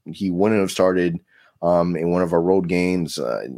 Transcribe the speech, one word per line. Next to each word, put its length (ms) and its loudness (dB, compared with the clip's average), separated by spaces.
he 200 -4
wouldn't 300 2
have 100 0
started, 500 0
um, 340 2
in 140 -2
one 120 2
of 100 -2
our 100 2
road 260 2
games. 500 -2
Uh, 240 -4